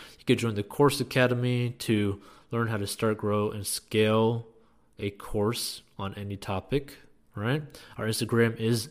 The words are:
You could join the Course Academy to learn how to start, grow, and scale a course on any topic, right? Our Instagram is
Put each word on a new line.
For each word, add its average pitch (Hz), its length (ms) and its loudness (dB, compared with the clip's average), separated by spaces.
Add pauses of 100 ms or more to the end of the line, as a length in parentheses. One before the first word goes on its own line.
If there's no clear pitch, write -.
(180)
You - 80 -20
could 123 120 4
join 113 160 -2
the 101 80 -2
Course 143 360 2
Academy 123 800 0
to 104 420 0 (280)
learn 117 180 0
how 110 100 -2
to 101 80 -4
start, 110 320 0
grow, 104 320 0
and 104 160 -8
scale 110 800 2 (520)
a 101 120 -4
course - 720 -4 (160)
on 98 160 -8
any 101 240 -8
topic, - 580 -4 (380)
right? 127 280 -2 (360)
Our 107 80 -4
Instagram 113 500 2
is 113 340 0